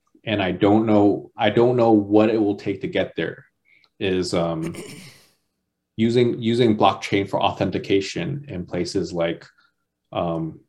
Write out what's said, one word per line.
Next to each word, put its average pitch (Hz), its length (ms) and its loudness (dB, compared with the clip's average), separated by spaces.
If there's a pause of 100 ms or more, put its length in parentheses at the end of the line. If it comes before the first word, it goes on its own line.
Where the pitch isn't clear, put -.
(260)
and 104 160 -2
I 92 100 0
don't 104 340 4
know, 104 520 2
I 113 120 2
don't 120 280 2
know 113 140 4
what 107 380 4
it 110 80 0
will 101 180 0
take 98 260 -6
to 92 60 -8
get 90 280 -4
there, - 300 -8 (540)
is, 92 340 -2
um, 85 420 -4 (600)
<clears throat> - 600 -20
using, 117 460 0
using 117 360 2
blockchain 98 520 0
for - 120 -2
authentication 95 1040 -2
in 90 180 -10
places 87 480 -4
like, 85 320 -4 (680)
um, 82 580 -6